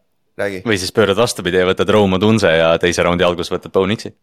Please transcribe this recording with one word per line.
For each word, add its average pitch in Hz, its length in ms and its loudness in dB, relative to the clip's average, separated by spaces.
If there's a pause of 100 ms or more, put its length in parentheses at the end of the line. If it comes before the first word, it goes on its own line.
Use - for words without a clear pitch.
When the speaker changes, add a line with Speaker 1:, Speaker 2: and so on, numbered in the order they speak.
(380)
Speaker 1:
räägi. 98 280 -8
Speaker 2:
või 110 120 0
siis 90 140 -8
pöörad 98 240 2
vastupidi 92 460 0
ja 90 80 2
võtad 92 200 0
Rome 98 280 2
Odunze 104 340 2
ja 82 260 2
teise 85 280 0
raundi 87 180 0
alguses 87 300 -2
võtad 85 180 -10
Bo 95 160 0
Nixi. 104 240 -6 (120)